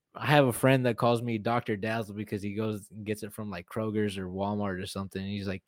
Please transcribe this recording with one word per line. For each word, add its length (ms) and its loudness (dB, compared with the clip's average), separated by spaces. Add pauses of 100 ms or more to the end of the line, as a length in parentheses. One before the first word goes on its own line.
(160)
I 100 -8
have 220 8
a 60 4
friend 320 4
that 120 2
calls 240 4
me 160 -2
Doctor 400 0
Dazzle 380 -4
because 260 -4
he 140 -6
goes 380 -4
and 120 -12
gets 180 -4
it 80 -10
from, 200 -10
like, 160 -10
Kroger's 500 0
or 100 -4
Walmart 540 -2
or 60 -6
something. 340 -6
And 100 -6
he's 160 -4
like, 200 -6